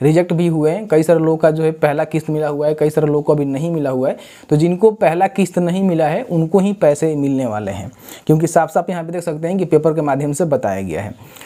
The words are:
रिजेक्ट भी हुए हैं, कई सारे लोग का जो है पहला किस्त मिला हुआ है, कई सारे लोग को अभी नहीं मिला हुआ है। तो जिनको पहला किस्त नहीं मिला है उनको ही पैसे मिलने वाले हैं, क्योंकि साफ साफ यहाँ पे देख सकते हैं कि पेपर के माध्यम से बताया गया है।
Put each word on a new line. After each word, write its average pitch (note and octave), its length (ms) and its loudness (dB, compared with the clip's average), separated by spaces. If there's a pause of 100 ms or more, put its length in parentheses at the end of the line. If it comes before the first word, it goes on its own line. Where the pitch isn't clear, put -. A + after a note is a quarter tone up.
रिजेक्ट F3 300 2
भी F3 140 0
हुए D#3 240 0
हैं, G#3 180 -6
कई D#3 140 4
सारे E3 160 4
लोग D#3+ 220 0
का D#3+ 100 4
जो D#3 120 -2
है D#3+ 100 2
पहला D#3 320 0
किस्त D#3 260 -4
मिला D3+ 180 -2
हुआ D3 180 -2
है, D3+ 80 2
कई D3+ 160 0
सारे D3+ 160 0
लोग D3 180 0
को D#3 80 2
अभी D3 120 2
नहीं C#3 260 -4
मिला D3 200 -2
हुआ C3 180 -2
है। A3 80 -4 (340)
तो D#3 60 4
जिनको F3+ 340 4
पहला F#3+ 360 2
किस्त F#3 320 -2
नहीं F3+ 240 0
मिला E3 240 2
है F3 160 -2
उनको E3 360 0
ही G3 140 2
पैसे D#3 440 0
मिलने C#3 300 0
वाले G#2 260 -6
हैं, F#2+ 200 -10 (340)
क्योंकि D#3 200 2
साफ D#3+ 240 2
साफ F#3+ 200 -2
यहाँ F3 140 -6
पे E3 80 -10
देख F3 100 -6
सकते D#3+ 260 -6
हैं F#3+ 100 -2
कि F3+ 60 0
पेपर D#3 300 2
के D#3+ 60 -2
माध्यम C#3+ 320 -2
से F3+ 120 0
बताया A2 380 -2
गया F2 200 -6
है। G#2 120 -10 (320)